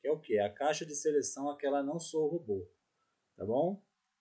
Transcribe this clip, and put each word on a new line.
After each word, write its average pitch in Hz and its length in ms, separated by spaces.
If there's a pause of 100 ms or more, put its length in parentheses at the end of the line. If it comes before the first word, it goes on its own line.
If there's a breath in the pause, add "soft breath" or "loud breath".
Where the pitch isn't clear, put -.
Que 131 80
é 151 40
o 156 80
quê? 110 180
A 104 140
caixa 151 320
de 151 100
seleção, 143 540
aquela 143 340
não 151 160
sou 156 300
robô. 107 420 (680)
Tá 92 100
bom? 160 360 (380)